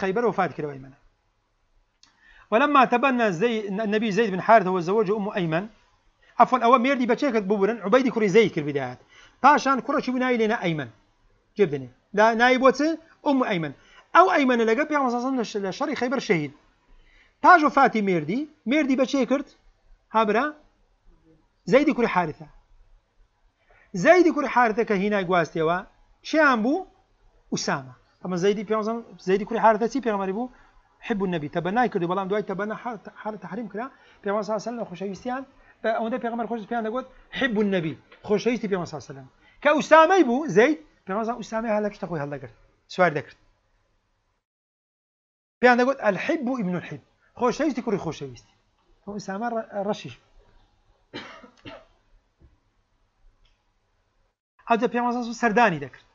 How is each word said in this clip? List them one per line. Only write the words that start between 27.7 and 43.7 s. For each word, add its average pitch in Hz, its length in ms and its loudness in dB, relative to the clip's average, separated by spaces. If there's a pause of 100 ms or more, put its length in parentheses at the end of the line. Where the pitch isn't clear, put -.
ئەمە 185 220 -6
زەیدی 208 240 0
پێغەمبەر، 220 280 -4 (300)
زەیدی 196 220 0
کوڕی 220 160 -4
حارثە 220 280 4
چی 269 80 -4
پێغەمبەری 196 360 -4
بوو؟ 247 140 -8 (500)
حب 202 220 -4
النبی. 170 260 -4
تەبەنای 190 440 -2
کردو، 170 180 -2
بەڵام 190 180 -4
دوای 208 140 -2
تەبەنا 208 400 -8
حال، 240 160 -10 (240)
حال 214 220 -10
تەحریم 190 280 -10
کرا. 214 140 -10 (360)
پێغەمبەر 208 200 -2
صلی 196 100 -6
الله 208 100 -4
علیه - 40 -10
و - 20 -10
سەلەم 240 120 -10
لە 190 100 -10
خۆشەویستیان، 202 520 -10 (400)
بە 220 140 -4
ئەوەندە 226 260 -4
پێغەمبەر 233 280 -6
خۆش 233 100 -6 (100)
پێیان 233 180 -4
دەگوت 254 180 -8 (320)
حب 240 200 -2
النبی، 185 360 -2 (320)
خۆشەویستی 220 440 -2
پێغەمبەر 180 180 -4
صلی 151 80 -14
الله 123 80 -14
علیه - 60 -20
و - 20 -16
سەلەم. 135 160 -20 (340)
کە 294 140 4
ئوسامەی 320 520 6
بوو، 277 180 -2 (100)
زەید، 277 220 4 (280)
پێغەمبەر 214 180 -6
صلی 220 60 -6
الله - 20 -4
علیه 240 60 -10
و 220 40 -10
سەلەم - 0 -
ئوسامەی 226 340 -6
هەڵە 208 160 -2
کشتە 202 180 -12
خۆی 160 120 -6
هەڵدەگرت، 139 320 -12 (400)
سواری 175 240 2
دەکرد. - 200 -14 (2250)